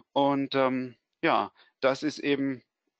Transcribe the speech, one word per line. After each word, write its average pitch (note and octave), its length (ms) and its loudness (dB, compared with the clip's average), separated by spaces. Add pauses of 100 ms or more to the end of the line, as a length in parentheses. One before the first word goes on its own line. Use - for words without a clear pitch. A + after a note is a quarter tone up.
(120)
Und, C#3 440 0
ähm, B2+ 400 0 (260)
ja, A2 300 2 (280)
das C3+ 220 0
ist D3+ 160 -4
eben, C3+ 440 -2 (380)